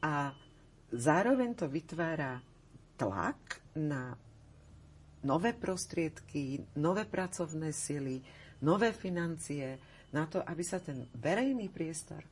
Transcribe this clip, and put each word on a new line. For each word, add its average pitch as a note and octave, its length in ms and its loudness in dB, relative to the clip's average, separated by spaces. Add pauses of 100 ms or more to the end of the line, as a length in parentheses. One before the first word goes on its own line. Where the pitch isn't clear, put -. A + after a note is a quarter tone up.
A C#3+ 320 0 (560)
zároveň G#3 640 4
to - 80 -2
vytvára D3+ 800 -2 (560)
tlak G2 640 -2 (100)
na C#3 400 -2 (1120)
nové E3+ 320 4
prostriedky, D#3 1040 -2 (160)
nové F3+ 320 2
pracovné D#3+ 640 -2
sily, C3+ 480 -4 (400)
nové G3+ 320 6
financie, D#3+ 880 -4 (300)
na D3+ 160 2
to, F3+ 160 -2
aby E3+ 240 -4
sa F#3 160 -2
ten C3 320 -6
verejný G3+ 560 2
priestor D#3+ 600 -6